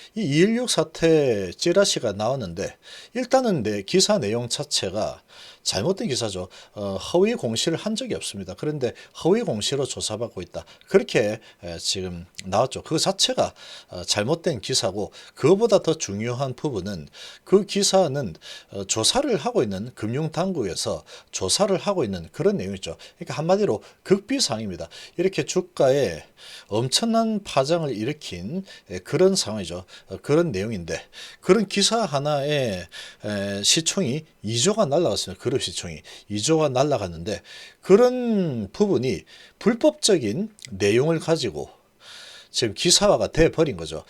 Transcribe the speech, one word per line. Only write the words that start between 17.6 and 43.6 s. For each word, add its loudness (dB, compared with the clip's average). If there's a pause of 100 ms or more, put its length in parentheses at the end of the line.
기사는, 2 (360)
어, -6
조사를 2
하고 0
있는 -4
금융당국에서 -4 (260)
조사를 0
하고 0
있는 -6
그런 0
내용이죠. -6 (220)
그러니까 -10
한마디로 0 (200)
극비상입니다. -2 (300)
이렇게 0
주가에 2 (440)
엄청난 0
파장을 0
일으킨, -6 (240)
에, -8
그런 2
상황이죠. -4 (240)
어, -10
그런 2
내용인데 -4 (420)
그런 4
기사 2
하나에, 0 (360)
에, -4
시총이 0 (180)
이 -2
조가 2
날라갔습니다. 0 (100)
그룹 0
시총이 -8 (260)
이 -4
조가 2
날라갔는데 -2 (400)
그런 4
부분이 0 (340)
불법적인 2 (160)
내용을 2
가지고 -2 (840)
지금 0
기사화가 4
돼버린 2